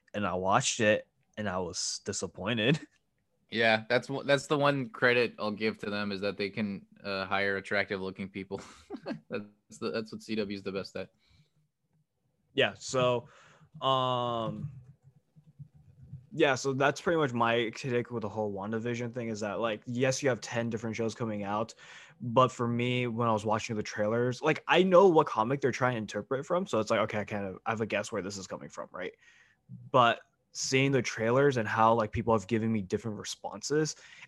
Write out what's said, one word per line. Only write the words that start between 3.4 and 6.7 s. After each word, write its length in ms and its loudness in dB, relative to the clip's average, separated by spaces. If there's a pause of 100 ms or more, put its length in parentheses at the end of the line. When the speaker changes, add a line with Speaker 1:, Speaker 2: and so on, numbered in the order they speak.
Speaker 2:
Yeah, 380 2
that's 200 0
wha-, 140 -6
that's 240 2
the 120 0
one 320 0
credit 480 2
I'll 120 -2
give 280 -2
to 120 -10
them 220 -4
is 80 -6
that 160 -4
they 140 -4
can, 360 -6 (160)